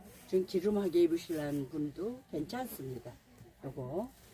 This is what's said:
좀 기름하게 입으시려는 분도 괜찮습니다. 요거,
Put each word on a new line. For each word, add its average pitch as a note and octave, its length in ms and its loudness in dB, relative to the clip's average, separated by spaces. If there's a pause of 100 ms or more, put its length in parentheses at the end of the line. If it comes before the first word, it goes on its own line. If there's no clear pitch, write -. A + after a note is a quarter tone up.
(280)
좀 F#3+ 160 4
기름하게 F#3+ 600 4
입으시려는 D3 640 0
분도 D#3+ 520 -4 (120)
괜찮습니다. D3 840 -6 (500)
요거, C#3 460 -4 (240)